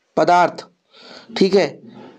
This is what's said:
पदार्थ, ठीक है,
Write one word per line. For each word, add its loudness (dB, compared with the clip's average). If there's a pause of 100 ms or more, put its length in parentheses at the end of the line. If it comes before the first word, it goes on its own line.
(160)
पदार्थ, 0 (720)
ठीक 0
है, -2 (380)